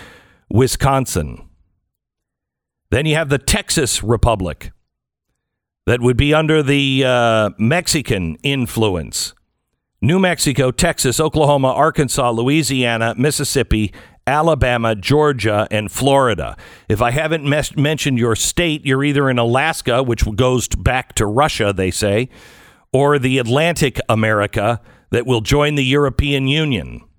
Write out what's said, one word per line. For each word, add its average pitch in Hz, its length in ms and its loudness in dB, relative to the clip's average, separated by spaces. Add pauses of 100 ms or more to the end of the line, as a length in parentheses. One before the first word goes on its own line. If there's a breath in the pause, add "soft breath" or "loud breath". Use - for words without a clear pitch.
(500 loud breath)
Wisconsin. 120 1000 -2 (1400)
Then 147 160 0
you 156 80 0
have 156 160 0
the 139 80 2
Texas - 640 -2
Republic 104 720 -2 (1120)
that 120 160 2
would 123 160 2
be 143 160 2
under 156 300 2
the, 135 420 2
uh, 117 540 2
Mexican 113 840 -2
influence. 110 960 -4 (640)
New 156 200 2
Mexico, 151 500 0
Texas, 139 500 -2
Oklahoma, 143 500 2
Arkansas, 139 600 0
Louisiana, 120 880 0
Mississippi, 127 720 0 (360 loud breath)
Alabama, 127 680 2
Georgia, 110 800 0
and 107 200 -2
Florida. 127 640 0 (320 loud breath)
If 107 140 0
I 120 100 2
haven't 156 340 -2
mes-, 143 300 -2
mentioned 143 440 0
your 113 160 2
state, 160 500 -2
you're 135 180 0
either 143 240 0
in 123 120 0
Alaska, 127 640 0
which 120 200 0 (120)
goes 127 320 0
t-, - 120 -6
back 123 360 -2
to 107 100 0
Russia, 107 480 0
they 92 160 0
say, 107 400 0 (640 loud breath)
or 143 240 4
the 131 220 0
Atlantic 143 680 0
America 110 720 0 (280 soft breath)
that 117 160 0
will 120 160 0
join 147 340 2
the 135 100 0
European 139 600 0
Union. 120 540 -2 (180)